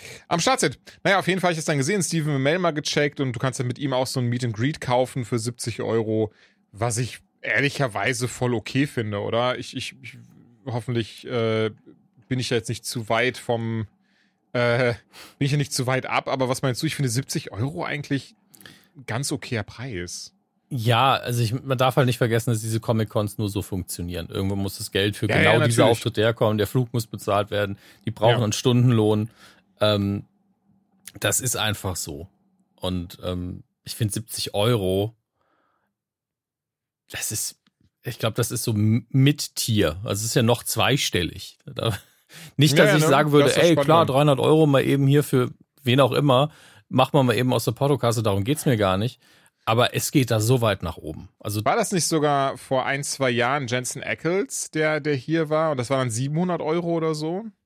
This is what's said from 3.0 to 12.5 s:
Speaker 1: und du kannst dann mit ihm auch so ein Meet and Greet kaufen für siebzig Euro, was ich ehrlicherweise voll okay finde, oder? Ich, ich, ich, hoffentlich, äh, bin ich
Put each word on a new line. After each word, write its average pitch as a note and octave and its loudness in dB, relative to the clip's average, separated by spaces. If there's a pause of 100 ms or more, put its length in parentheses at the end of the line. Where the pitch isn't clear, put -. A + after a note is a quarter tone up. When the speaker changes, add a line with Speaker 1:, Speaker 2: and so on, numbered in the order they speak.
Speaker 1:
und C3 -2
du - -10
kannst C3 -2
dann B2 -4
mit B2 -4
ihm C3+ -2
auch B2+ 0
so C3 -4
ein A#2+ 0
Meet A#2+ -2
and A2+ -2
Greet B2+ -2
kaufen B2+ 0
für A#2+ -2
siebzig A#2 -6
Euro, A2 0 (400)
was A2 -2
ich A#2+ -6 (200)
ehrlicherweise A#2+ 0
voll B2 -2
okay C3 -2
finde, G#2+ -6
oder? A#2 -2
Ich, - -12
ich, B2+ -10
ich, A#2+ -20 (480)
hoffentlich, A#2 -4
äh, A2+ 0 (580)
bin B2+ -2
ich A#2+ -4